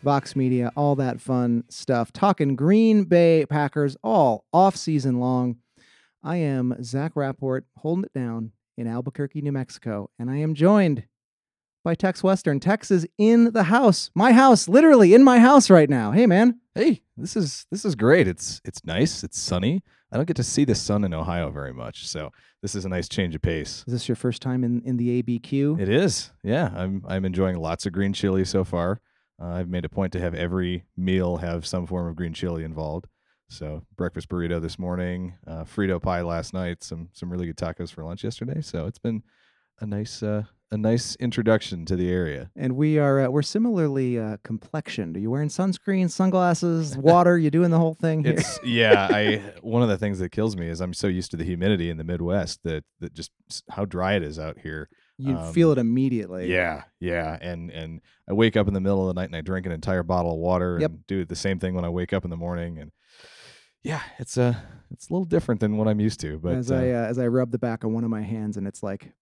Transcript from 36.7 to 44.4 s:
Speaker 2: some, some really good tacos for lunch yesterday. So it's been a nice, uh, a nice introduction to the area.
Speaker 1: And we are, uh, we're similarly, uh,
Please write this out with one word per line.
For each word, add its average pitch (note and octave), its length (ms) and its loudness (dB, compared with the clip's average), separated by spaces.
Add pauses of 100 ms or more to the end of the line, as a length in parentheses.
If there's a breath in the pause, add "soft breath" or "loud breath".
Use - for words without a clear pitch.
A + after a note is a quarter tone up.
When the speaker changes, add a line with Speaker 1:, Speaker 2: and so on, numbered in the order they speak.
Speaker 2:
some, E2+ 300 -14
some F2 180 -12
really F2+ 160 -6
good E2 120 -10
tacos E2+ 320 -8
for - 120 -18
lunch E2+ 220 -12
yesterday. B2+ 380 -8
So E2 240 -8
it's G#2+ 120 -10
been A2+ 240 -8 (580)
a A2 60 -10
nice, G#2 360 -8
uh, G#2 220 -4 (260)
a G#2+ 60 -6
nice A2 400 -2
introduction A2 720 -2
to F#2 100 -2
the F2+ 140 -2
area. E2 440 -4
Speaker 1:
And B2+ 220 -4
we D3+ 220 0
are, C#3 260 2
uh, B2+ 60 0
we're C#3+ 100 0
similarly, D3 800 -2
uh, G#2+ 240 -6